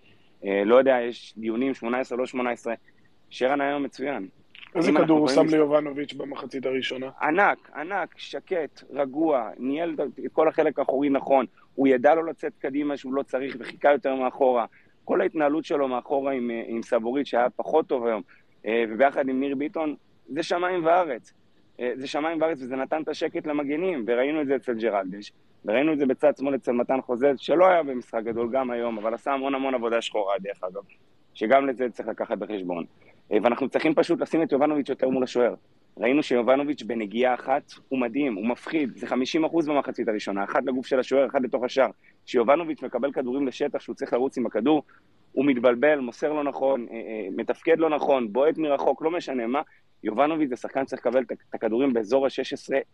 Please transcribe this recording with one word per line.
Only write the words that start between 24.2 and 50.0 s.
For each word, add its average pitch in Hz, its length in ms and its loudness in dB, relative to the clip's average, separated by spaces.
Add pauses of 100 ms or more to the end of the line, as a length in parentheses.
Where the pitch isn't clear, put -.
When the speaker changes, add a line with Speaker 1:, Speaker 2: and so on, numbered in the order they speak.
Speaker 1:
את 139 60 -2
זה 135 80 0
אצל 123 180 -4
ג'רלדש, 104 580 -4 (340)
וראינו 135 280 2
את 147 40 -2
זה 143 80 0
בצד 135 320 2
שמאל 139 180 -2
אצל 127 160 -4
מתן 123 300 0
חוזז, 127 360 0
שלא 180 300 4
היה 170 160 4
במשחק 120 400 -6
גדול 117 280 -2
גם 127 200 -2
היום, 117 260 -4
אבל 110 160 -2
עשה 127 200 -4
המון 135 220 -2
המון 135 200 -2
עבודה 117 260 0
שחורה, 101 400 -2
דרך 98 220 -10
אגב, 92 180 -8 (520)
שגם 135 340 2
לזה 123 220 -2
צריך 110 200 -10
לקחת 107 280 -4
בחשבון. 92 460 -6 (480)
אה, 107 120 4
ואנחנו 120 260 2
צריכים 147 260 0
פשוט 160 260 2
לשים 160 220 0
את 131 80 -2
יובנוביץ' 147 380 0
יותר 131 200 0
מול 127 140 0
השוער. 120 320 0 (420)
ראינו 135 260 2
שיובנוביץ' 131 600 0
בנגיעה 113 500 0
אחת 131 300 -2 (260)
הוא 131 100 -2
מדהים, 123 340 -2
הוא 101 140 -4
מפחיד, 123 500 -4
זה 120 100 -10
חמישים 131 380 0
אחוז 156 220 0
במחצית 131 400 -2
הראשונה, 101 360 -2
אחד 127 220 0
לגוף 131 220 -4
של 135 120 2
השוער, 131 260 2
אחד 131 180 0
לתוך 117 200 -2
השער. 123 260 2 (360)
שיובנוביץ' 139 580 2
מקבל 127 280 -2
כדורים 135 360 -2
לשטח 143 320 -4
שהוא - 160 -10
צריך - 180 -6
לרוץ 131 240 0
עם 123 80 -2
הכדור, 131 380 2 (480)
הוא 135 140 0
מתבלבל, 127 540 4
מוסר 135 340 -4
לא 151 100 -2
נכון, 135 480 -2
אה, 113 40 -12
אה, 107 360 -8
מתפקד 156 480 0
לא 160 100 2
נכון, 131 440 0
בועט 139 240 2
מרחוק, 143 440 0
לא 160 100 0
משנה 135 360 -4
מה, 139 140 -2 (420)